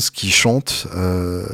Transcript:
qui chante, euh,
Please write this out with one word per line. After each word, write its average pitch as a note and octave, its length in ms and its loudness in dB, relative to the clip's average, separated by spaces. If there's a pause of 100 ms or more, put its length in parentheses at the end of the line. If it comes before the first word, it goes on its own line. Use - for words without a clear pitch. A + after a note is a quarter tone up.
(140)
qui - 160 -4
chante, - 680 2
euh, F2+ 480 0 (100)